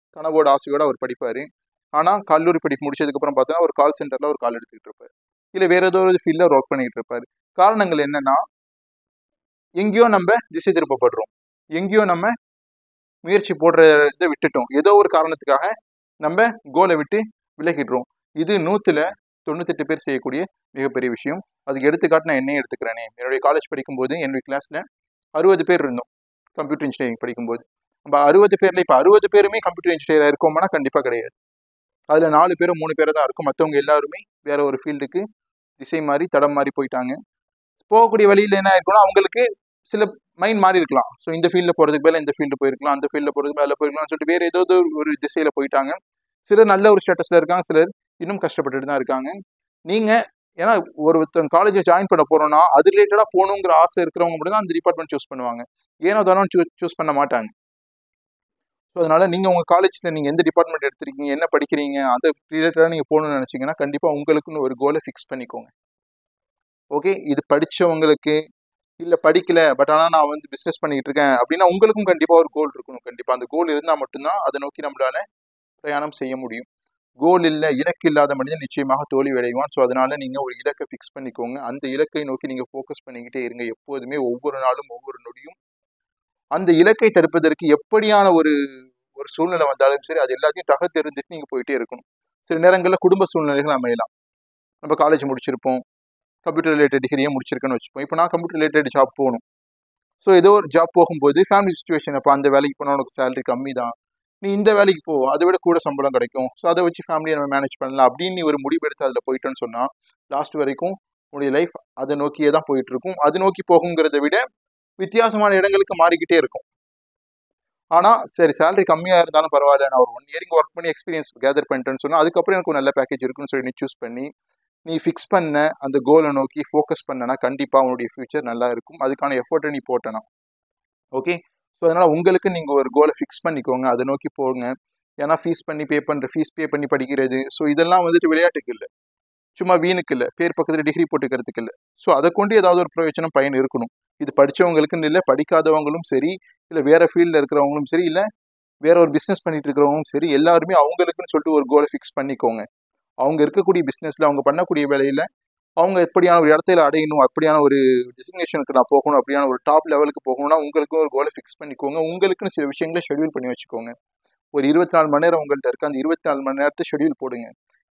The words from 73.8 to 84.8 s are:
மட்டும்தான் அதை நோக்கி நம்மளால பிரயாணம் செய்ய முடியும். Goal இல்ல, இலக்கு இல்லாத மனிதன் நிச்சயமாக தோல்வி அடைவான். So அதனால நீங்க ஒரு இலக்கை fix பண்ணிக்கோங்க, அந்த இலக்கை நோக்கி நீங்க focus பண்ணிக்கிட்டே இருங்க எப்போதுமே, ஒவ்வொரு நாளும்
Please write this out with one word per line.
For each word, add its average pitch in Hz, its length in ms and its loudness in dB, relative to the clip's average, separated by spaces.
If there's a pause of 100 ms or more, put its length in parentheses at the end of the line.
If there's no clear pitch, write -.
மட்டும்தான் 151 440 -6
அதை 139 180 -6
நோக்கி 147 200 -12
நம்மளால 135 320 -4 (640)
பிரயாணம் 147 360 -6
செய்ய 131 220 -8
முடியும். 120 260 -12 (520)
Goal 170 300 2
இல்ல, 156 160 -2 (140)
இலக்கு 170 300 -4
இல்லாத 147 280 2
மனிதன் 147 260 -8
நிச்சயமாக 139 380 -4 (100)
தோல்வி 135 280 0
அடைவான். 123 340 -4
So - 120 -4
அதனால 131 360 0
நீங்க 131 240 -10
ஒரு 127 160 -12
இலக்கை - 260 -6
fix - 280 -20
பண்ணிக்கோங்க, 127 420 -10 (120)
அந்த 135 140 -12 (120)
இலக்கை 151 340 -4
நோக்கி 131 220 -8
நீங்க 127 180 -8
focus - 360 -16
பண்ணிக்கிட்டே 123 420 -12
இருங்க 120 160 -10 (100)
எப்போதுமே, 135 440 -10 (120)
ஒவ்வொரு 135 340 -6
நாளும் 127 320 -4